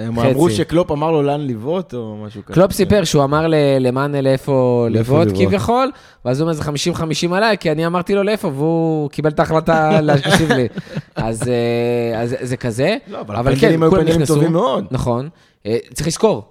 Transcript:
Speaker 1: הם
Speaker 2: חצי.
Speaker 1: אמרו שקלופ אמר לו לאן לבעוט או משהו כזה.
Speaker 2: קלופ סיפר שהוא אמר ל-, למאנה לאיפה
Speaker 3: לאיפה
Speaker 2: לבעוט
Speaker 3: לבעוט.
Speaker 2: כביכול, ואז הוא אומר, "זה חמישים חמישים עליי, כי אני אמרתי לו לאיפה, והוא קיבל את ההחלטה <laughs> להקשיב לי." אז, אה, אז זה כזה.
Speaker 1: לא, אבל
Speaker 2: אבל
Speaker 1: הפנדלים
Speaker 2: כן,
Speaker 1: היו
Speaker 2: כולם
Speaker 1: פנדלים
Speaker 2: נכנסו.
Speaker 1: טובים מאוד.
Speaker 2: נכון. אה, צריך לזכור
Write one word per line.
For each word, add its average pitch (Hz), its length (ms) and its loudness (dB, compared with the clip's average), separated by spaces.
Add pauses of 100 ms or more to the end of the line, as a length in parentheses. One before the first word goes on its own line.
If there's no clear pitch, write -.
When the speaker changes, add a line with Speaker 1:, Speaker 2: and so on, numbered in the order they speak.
Speaker 1:
הם 117 120 -4
Speaker 2:
חצי. 117 120 2
Speaker 1:
אמרו 147 180 2
שקלופ 160 420 0
אמר 151 200 0
לו 156 120 2
לאן 143 240 0
לבעוט 131 460 -6
או 110 340 -10
משהו 104 180 -14
כזה. - 80 -14
Speaker 2:
קלופ 185 180 4
סיפר 196 320 2
שהוא 147 200 2
אמר 151 240 0
ל-, 160 80 2 (240)
למאנה 135 420 0
לאיפה 131 720 2
Speaker 3:
לאיפה 113 220 0
Speaker 2:
לבעוט 151 140 4
Speaker 3:
לבעוט. 95 200 2
Speaker 2:
כביכול, 240 440 0 (340)
ואז 127 140 0
הוא 160 60 -2
אומר, 165 80 -2
"זה 147 100 -6
חמישים 147 320 -4
חמישים 160 380 -2
עליי, 208 240 2
כי 165 140 -2
אני 156 140 0
אמרתי 175 300 -2
לו 202 80 2
לאיפה, 208 240 -2
והוא 156 600 0
קיבל 151 200 -2
את 151 100 0
ההחלטה 160 560 2
<laughs> 156 120 2
להקשיב 147 440 2
לי." 127 160 2 (480)
אז, 113 340 -4
אה, 120 720 -2
אז 120 200 -4
זה 123 160 -4
כזה. 131 400 -2 (100)
Speaker 1:
לא, - 140 -12
אבל 104 140 -10
Speaker 2:
אבל 120 160 0
Speaker 1:
הפנדלים 156 280 2
Speaker 2:
כן, 160 40 2
Speaker 1:
היו 160 60 4
Speaker 2:
כולם - 120 4
Speaker 1:
פנדלים 160 200 2
Speaker 2:
נכנסו. 151 140 2
Speaker 1:
טובים 156 160 2
מאוד. 170 400 0
Speaker 2:
נכון. 127 380 -4 (360)
אה, 110 120 -2 (160)
צריך - 140 -6
לזכור 165 440 0